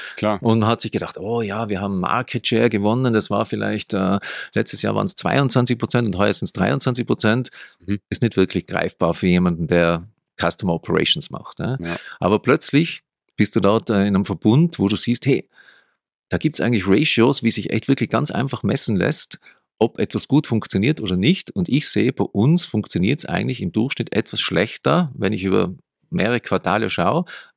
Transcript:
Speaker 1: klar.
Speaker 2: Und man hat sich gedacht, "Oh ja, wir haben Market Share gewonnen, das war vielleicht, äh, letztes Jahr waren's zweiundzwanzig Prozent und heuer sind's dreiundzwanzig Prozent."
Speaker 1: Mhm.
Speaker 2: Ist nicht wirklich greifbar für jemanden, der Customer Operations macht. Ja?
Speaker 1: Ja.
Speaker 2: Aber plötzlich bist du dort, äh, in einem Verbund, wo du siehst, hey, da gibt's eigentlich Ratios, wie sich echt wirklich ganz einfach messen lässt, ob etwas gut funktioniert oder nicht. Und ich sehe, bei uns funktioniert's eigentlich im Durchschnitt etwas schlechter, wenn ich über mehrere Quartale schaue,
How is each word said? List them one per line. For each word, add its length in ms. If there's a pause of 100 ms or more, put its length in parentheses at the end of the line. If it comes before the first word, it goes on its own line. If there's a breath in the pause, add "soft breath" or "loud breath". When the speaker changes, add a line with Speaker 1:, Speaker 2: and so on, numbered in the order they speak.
(160 loud breath)
Speaker 1:
klar. 260
Speaker 2:
Und 180
man 100
hat 120
sich 100
gedacht, 280
"Oh 240
ja, 260
wir 120
haben 180
Market 480
Share 220
gewonnen, 440
das 160
war 160
vielleicht, 480
äh, 260 (340 loud breath)
letztes 280
Jahr 140
waren's 200
zweiundzwanzig 640
Prozent 300
und 100
heuer 160
sind's 200
dreiundzwanzig 520
Prozent." 460 (340 loud breath)
Speaker 1:
Mhm. 140 (100)
Speaker 2:
Ist 140
nicht 140
wirklich 280
greifbar 480
für 140
jemanden, 400
der 400 (340)
Customer 320
Operations 560
macht. 300
Ja? 200
Speaker 1:
Ja. 200 (200 loud breath)
Speaker 2:
Aber 200
plötzlich 640 (320)
bist 200
du 40
dort, 320
äh, 100
in 140
einem 100
Verbund, 540
wo 80
du 80
siehst, 320
hey, 200 (800 soft breath)
da 80
gibt's 220
eigentlich 280
Ratios, 560
wie 80
sich 200
echt 160
wirklich 220
ganz 220
einfach 320
messen 340
lässt, 420 (400 soft breath)
ob 200
etwas 280
gut 180
funktioniert 540
oder 160
nicht. 360
Und 180
ich 180
sehe, 240
bei 140
uns 400
funktioniert's 600
eigentlich 360
im 100
Durchschnitt 420
etwas 280
schlechter, 720
wenn 160
ich 140
über 280 (360)
mehrere 320
Quartale 480
schaue, 360 (320 loud breath)